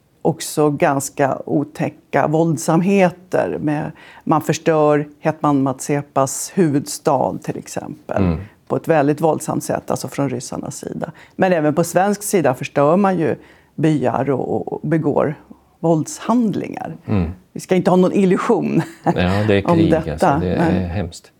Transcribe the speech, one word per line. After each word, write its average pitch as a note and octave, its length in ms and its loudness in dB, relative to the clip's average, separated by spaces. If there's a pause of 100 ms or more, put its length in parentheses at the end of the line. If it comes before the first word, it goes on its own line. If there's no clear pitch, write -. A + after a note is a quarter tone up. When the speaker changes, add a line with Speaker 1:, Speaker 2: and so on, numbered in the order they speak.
(220)
Speaker 1:
också - 480 0
ganska C#3 760 0
otäcka C#3 800 -2
våldsamheter. E3 1300 0
Med, D#3 320 -4 (320)
man D#3 180 2
förstör D3+ 680 2 (120)
hetman D3+ 420 0
Mazepas C3+ 920 -2
huvudstad C#3+ 880 0
till - 160 -8
exempel - 680 -6
Speaker 2:
Mm. E2 140 0 (300)
Speaker 1:
på C3 80 -2
ett C3+ 120 -6
väldigt D3 320 2
våldsamt D#3 440 -2
sätt, - 260 -4
alltså - 180 -4
från C#3 220 -4
ryssarnas - 480 -10
sida. - 340 -10 (240)
Men F#3 160 2
även D3+ 220 2
på E3 100 2
svensk G3 380 0
sida D3 320 2
förstör C#3+ 420 0
man F#3+ 220 2
ju C#3+ 180 0 (380)
byar C3+ 560 0
och, B2+ 260 -2
och, - 160 -6
och - 160 -6
begår D3+ 460 0 (460)
våldshandlingar. E3+ 1160 -2 (100)
Speaker 2:
Mm. F#2 240 0 (220)
Speaker 1:
Vi - 80 -12
ska - 140 -2
inte F3+ 160 2
ha F3+ 60 4
någon F#3 160 4
illusion F3 680 2 (220)
Speaker 2:
Ja, E3+ 80 2 (360)
det G2+ 60 4
är G2 120 2
Speaker 1:
<laughs> - 40 2
om F3 60 4
Speaker 2:
krig, E3 140 4
Speaker 1:
detta. D#3+ 220 0
Speaker 2:
alltså. E3 340 0
Det - 80 0
är E3+ 180 0
Speaker 1:
Nej. F#2 140 0
Speaker 2:
hemskt. F2 540 -8